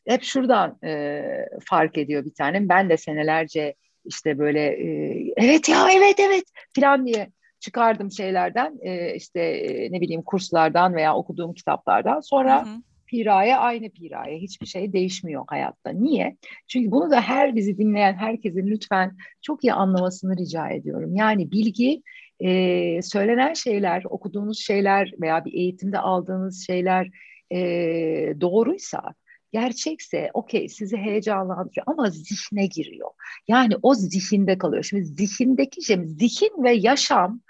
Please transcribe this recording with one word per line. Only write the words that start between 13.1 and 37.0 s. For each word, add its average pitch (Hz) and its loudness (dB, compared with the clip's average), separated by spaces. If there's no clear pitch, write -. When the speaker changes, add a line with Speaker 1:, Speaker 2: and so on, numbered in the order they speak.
Speaker 1:
aynı 233 -2
piraya. 160 -12
Hiçbir 185 -14
şey 190 -6
değişmiyor 180 -4
hayatta. 139 -8
Niye? 240 0
Çünkü 233 -2
bunu 302 2
da 247 6
her 269 2
bizi 202 0
dinleyen 208 2
herkesin 196 -4
lütfen 190 -2
çok - -6
iyi 247 4
anlamasını 185 0
rica 160 -6
ediyorum. 156 -6
Yani 208 2
bilgi, 226 0
e, 180 0
söylenen 233 0
şeyler, 196 -2
okuduğunuz 202 -8
şeyler 196 2
veya 165 0
bir - -12
eğitimde 185 -4
aldığınız 185 -4
şeyler, 185 0
e, 165 -2
doğruysa, 226 0
gerçekse 233 -4
okey - -4
sizi 214 -8
heyecanlandırıyor 196 -4
ama 277 0
zihne 190 -4
giriyor. 160 -8
Yani 233 4
o 262 6
zihinde 190 0
kalıyor. 160 -2
Şimdi 196 -4
zihindeki 247 0
şey, 208 2
zihin 240 0
ve 247 6
yaşam 226 2